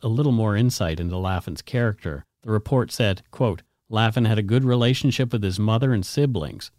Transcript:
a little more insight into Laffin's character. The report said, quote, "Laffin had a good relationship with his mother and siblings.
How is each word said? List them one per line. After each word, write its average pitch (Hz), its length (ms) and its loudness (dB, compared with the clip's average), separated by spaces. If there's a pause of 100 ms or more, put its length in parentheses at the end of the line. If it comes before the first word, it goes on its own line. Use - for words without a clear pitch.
a 113 60 -2
little 131 240 2
more 110 240 2
insight 101 440 0
into 87 180 -4
Laffin's 92 420 -4
character. 104 640 -4 (200)
The 110 60 -8
report 110 400 0
said, 98 400 -2
quote, 113 320 -2 (280)
"Laffin 113 340 2
had 110 140 2
a 107 40 0
good 117 220 2
relationship 123 680 2
with 110 80 -2
his 95 180 -2
mother 113 320 2
and 101 140 0
siblings. 104 720 -4